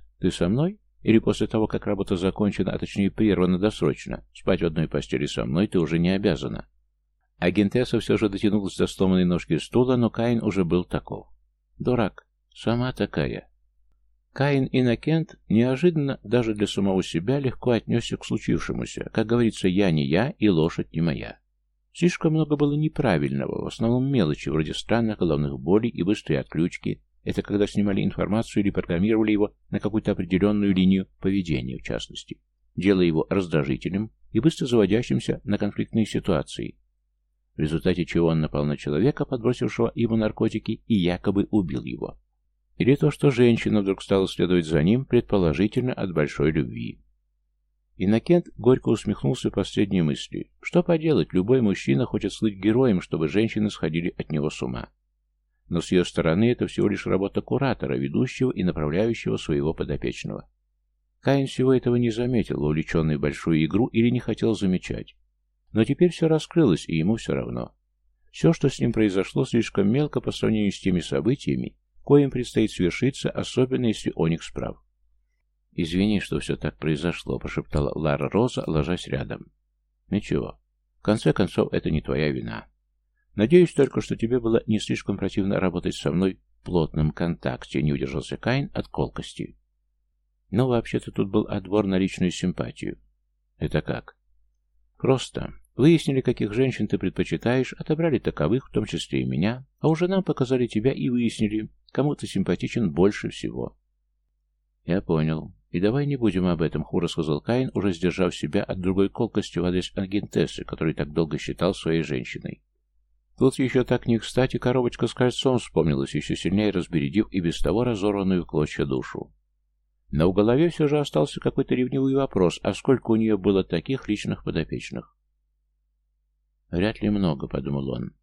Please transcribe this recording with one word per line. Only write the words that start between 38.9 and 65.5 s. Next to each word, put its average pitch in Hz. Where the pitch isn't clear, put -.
подбросившего 120
ему 113
наркотики, 110
и 113
якобы 95
убил 76
его. -
Или 131
то, 147
что -
женщина 113
вдруг 95
стала 95
следовать 90
за 78
ним, 117
предположительно 107
от 92
большой 73
любви. 58
Иннокент 139
горько 123
усмехнулся 113
последней 98
мысли. -
Что -
поделать, 156
любой 113
мужчина 117
хочет 104
слыть 107
героем, 107
чтобы 80
женщины 107
сходили 82
от -
него 76
с -
ума. 62
Но 87
с -
её 90
стороны 85
это 113
всего 101
лишь 101
работа 98
куратора, 110
ведущего 123
и 98
направляющего 90
своего 73
подопечного. 64
Каин 135
всего 131
этого 120
не 120
заметил, 110
вовлечённый 78
в -
большую 78
игру, 98
или 113
не 123
хотел 113
замечать. 92